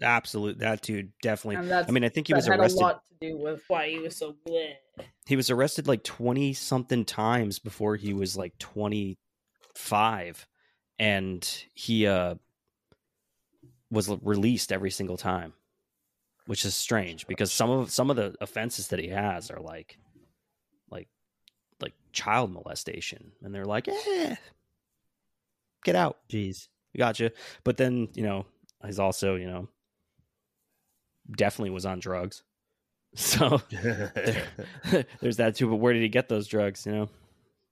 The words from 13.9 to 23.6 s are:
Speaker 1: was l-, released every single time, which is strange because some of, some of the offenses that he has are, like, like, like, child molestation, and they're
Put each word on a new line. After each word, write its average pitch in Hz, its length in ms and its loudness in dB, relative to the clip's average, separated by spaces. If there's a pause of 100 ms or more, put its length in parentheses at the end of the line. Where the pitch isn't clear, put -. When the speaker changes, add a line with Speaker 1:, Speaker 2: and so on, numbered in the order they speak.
Speaker 1:
was 107 160 2
l-, 101 140 -2
released 104 500 2
every 95 200 -2
single 92 260 -6
time, 87 340 -4 (920)
which - 180 -4
is 98 120 -2
strange 90 520 -2
because 98 240 -2
some 117 180 2
of, 127 220 0
some 135 180 2
of 143 60 2
the 104 240 -2
offenses 110 500 -6
that 90 100 -2
he 85 100 -6
has 98 420 -4
are, - 80 -12
like, 80 380 -16 (920)
like, 92 180 -14 (720)
like, - 140 -12 (180)
child 110 400 2
molestation, - 880 -10
and 98 120 -12
they're 98 120 -6